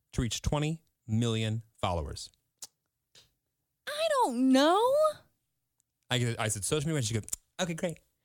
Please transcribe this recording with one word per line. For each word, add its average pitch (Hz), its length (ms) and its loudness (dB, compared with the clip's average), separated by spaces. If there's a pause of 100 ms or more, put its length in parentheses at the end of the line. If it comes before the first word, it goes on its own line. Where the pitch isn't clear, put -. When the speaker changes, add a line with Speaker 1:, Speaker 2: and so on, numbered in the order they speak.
(120)
Speaker 1:
to - 100 -2
reach 113 200 -4
twenty 151 380 -2 (280)
million 110 540 0 (180)
followers? 85 500 -4 (1600)
Speaker 2:
I 605 200 -2 (160)
don't 262 280 2
know. 311 280 6 (1300)
Speaker 1:
I, 123 280 0
I 110 100 -2
said 104 160 -6
social 151 240 -2
media, 156 100 -2
and 120 80 -2
she 110 80 -2
goes, 104 100 -4 (360)
"Okay, 175 140 -4
great." 165 240 -6 (260)